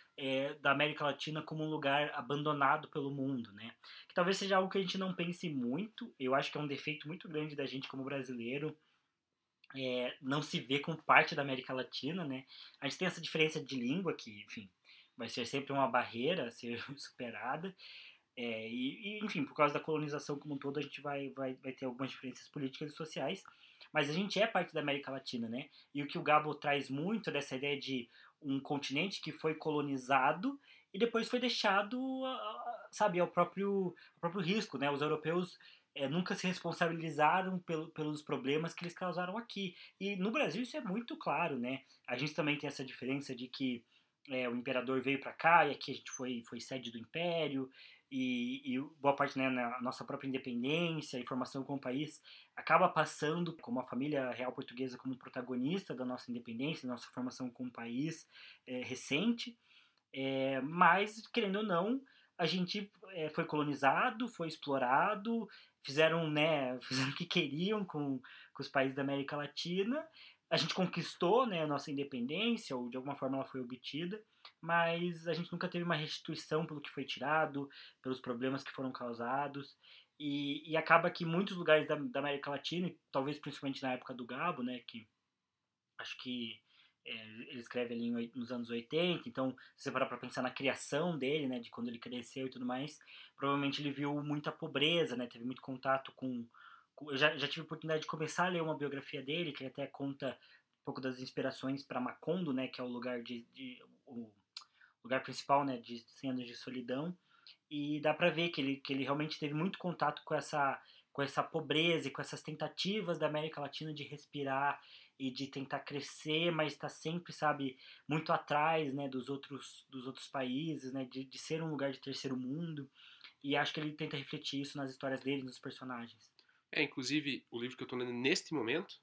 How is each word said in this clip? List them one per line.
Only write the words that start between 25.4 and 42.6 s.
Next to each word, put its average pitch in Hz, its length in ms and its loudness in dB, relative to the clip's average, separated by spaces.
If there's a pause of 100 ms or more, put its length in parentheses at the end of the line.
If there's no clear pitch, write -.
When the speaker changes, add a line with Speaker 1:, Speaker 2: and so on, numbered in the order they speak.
Speaker 1:
né? 127 200 -6 (240)
E 143 100 -2
o 143 40 -2
que 175 120 -4
o 160 40 -2
Gabo 151 320 6
traz 143 340 0
muito 170 440 0
dessa 139 240 -2
ideia 143 220 0
de 131 300 -4 (320)
um 135 200 0
continente 143 600 -2
que 156 120 -6
foi 160 240 -2
colonizado 147 1000 2 (360)
e 196 40 -6
depois 226 300 4
foi 247 120 2
deixado, 247 840 2
a, 262 60 -2
a, 233 640 -6
sabe, 185 260 4
ao 175 80 6
próprio, 190 680 2 (200)
ao - 60 -18
próprio 175 200 0
risco, 185 380 2
né? 143 120 4
Os 143 120 2
europeus, 156 560 0 (360)
é, 143 120 -2
nunca 180 300 2
se - 100 -2
responsabilizaram 170 1120 4
pelo, 165 300 -2
pelos 151 340 -2
problemas 147 500 2
que - 120 -8
eles 175 100 -6
causaram 180 420 -2
aqui. 196 380 -6 (260)
E 196 140 0
no 196 160 2
Brasil 226 320 2
isso 254 140 -4
é 302 40 -2
muito 233 360 -4
claro, 147 420 0
né? 127 240 -2 (240)
A 127 100 -2
gente 147 180 -2
também 151 220 2
tem 147 120 -4